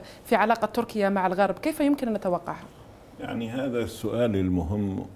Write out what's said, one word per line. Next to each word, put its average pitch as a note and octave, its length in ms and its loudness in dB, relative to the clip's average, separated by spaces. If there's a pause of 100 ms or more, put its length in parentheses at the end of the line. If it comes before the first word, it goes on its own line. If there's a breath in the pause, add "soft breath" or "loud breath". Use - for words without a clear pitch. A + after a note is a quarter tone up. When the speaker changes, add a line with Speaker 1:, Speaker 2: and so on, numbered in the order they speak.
(260 loud breath)
Speaker 1:
في A#3+ 100 2
علاقة G#3+ 300 4
تركيا G#3 440 0
مع F#3+ 180 2
الغرب، F#3 320 2
كيف D4+ 200 -2
يمكن C#4+ 280 2
أن A3 60 0
نتوقعها؟ F3+ 500 -2 (560)
Speaker 2:
يعني A#2 300 -6
هذا B2+ 300 -2
السؤال A#2 560 0
المهم F#2+ 680 0 (100)